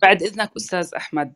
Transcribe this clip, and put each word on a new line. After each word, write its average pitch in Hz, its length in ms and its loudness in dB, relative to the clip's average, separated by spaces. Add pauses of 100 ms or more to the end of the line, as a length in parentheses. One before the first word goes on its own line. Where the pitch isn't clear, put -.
بعد 190 220 6
إذنك 208 340 -4
أستاذ 180 400 -4
أحمد، 147 380 -6